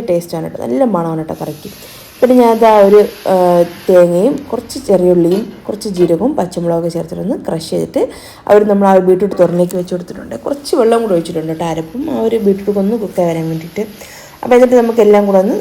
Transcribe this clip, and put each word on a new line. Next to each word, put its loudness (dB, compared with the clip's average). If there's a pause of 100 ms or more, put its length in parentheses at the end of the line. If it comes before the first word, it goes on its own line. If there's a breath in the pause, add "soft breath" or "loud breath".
ടേസ്റ്റാണ് -4
കേട്ടോ, -12
നല്ല 0 (120)
മണമാണ് -4
കേട്ടോ -8
കറിക്ക്. -12 (500 loud breath)
പിന്നെ 4
ഞാൻ 4
അതാ 4 (160)
ഒരു, 6 (340)
ആ, 2 (540)
തേങ്ങയും 4 (160)
കുറച്ച് -10 (100)
ചെറിയുള്ളിയും 2 (140)
കുറച്ച് -10
ജീരകവും 0
പച്ചമുളകൊക്കെ -4
ചേർത്തിട്ടൊന്ന് -6 (100)
ക്രഷ് -8
ചെയ്തിട്ട് -4 (460 loud breath)
അവർ 6 (100)
നമ്മൾ 2
ആ 6
ഒരു 4
ബീട്രൂട്ട് 0
തോരനിലേക്ക് 0
വെച്ച് -10
കൊടുത്തിട്ടുണ്ട്. -12 (100)
കുറച്ച് -8
വെള്ളം 2
കൂടി -2
ഒഴിച്ചിട്ടുണ്ട് -6
കേട്ടോ, -6
അരപ്പും -8 (120)
ആ -4 (100)
ഒരു -2
ബീട്രൂട്ട് 0
ഒന്ന് -2
കുക്കായി -2
വരാൻ -4
വേണ്ടിയിട്ട്. -8 (580 loud breath)
അപ്പോൾ 0
എന്നിട്ട് 4
നമുക്ക് 2
എല്ലാം 6
കൂടെ 2
ഒന്ന് -2